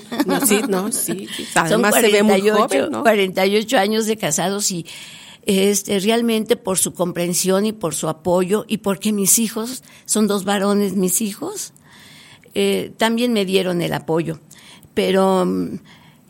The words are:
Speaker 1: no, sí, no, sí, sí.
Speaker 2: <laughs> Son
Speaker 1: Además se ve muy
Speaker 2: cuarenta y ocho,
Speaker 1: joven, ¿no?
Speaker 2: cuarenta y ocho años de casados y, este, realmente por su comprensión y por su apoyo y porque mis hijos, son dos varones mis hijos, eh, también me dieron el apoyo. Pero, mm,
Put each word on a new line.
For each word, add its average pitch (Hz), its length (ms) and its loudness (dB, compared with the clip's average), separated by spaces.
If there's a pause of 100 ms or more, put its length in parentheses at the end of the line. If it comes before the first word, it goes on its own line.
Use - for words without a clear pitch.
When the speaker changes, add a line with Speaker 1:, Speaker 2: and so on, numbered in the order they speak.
(260)
Speaker 1:
no, 185 200 2
sí, 208 220 2
no, 196 240 -2
sí, 208 420 -6
sí. - 100 -8
Speaker 2:
<laughs> - 100 -14
Son 170 100 4
Speaker 1:
Además 208 300 2
se 233 160 4
ve 202 120 4
muy 196 200 4
Speaker 2:
cuarenta 202 40 2
y 214 40 4
ocho, 214 180 4
Speaker 1:
joven, - 240 0
¿no? 240 100 -4
Speaker 2:
cuarenta 196 440 2
y 202 100 2
ocho 226 220 0
años 214 260 0
de 214 140 -2
casados 196 520 -2
y, 170 140 -6 (640)
este, 202 540 2
realmente 226 560 0
por 190 200 -4
su 175 160 -2
comprensión 180 720 0
y 220 80 0
por 175 220 -4
su 160 140 -4
apoyo 180 600 0
y 208 100 -2
porque 202 360 -2
mis 196 240 2
hijos, 226 440 -4 (220)
son 214 220 0
dos 202 180 0
varones 202 500 0
mis 185 280 0
hijos, 302 500 -8 (840)
eh, 196 440 -2
también 233 340 0
me 202 140 0
dieron 185 340 0
el 160 140 -2
apoyo. 160 460 -4 (520)
Pero, 190 540 2
mm, 180 320 -4 (520)